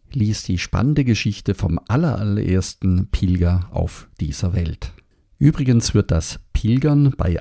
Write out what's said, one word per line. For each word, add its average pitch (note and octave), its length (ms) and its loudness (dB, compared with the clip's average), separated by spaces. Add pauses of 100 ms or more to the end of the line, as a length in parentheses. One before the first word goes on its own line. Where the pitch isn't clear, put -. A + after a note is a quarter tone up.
(120)
lies G#2+ 320 -2
die F2+ 140 -4
spannende C#3+ 460 0
Geschichte G#2+ 500 -2
vom E2+ 340 -2
allerallerersten G2+ 1200 0
Pilger F2+ 600 2
auf - 360 -6 (120)
dieser F2 340 -4
Welt. - 380 -4 (480)
Übrigens C3 540 2
wird - 180 2
das - 260 -2 (140)
Pilgern C#3 640 2
bei F2 220 0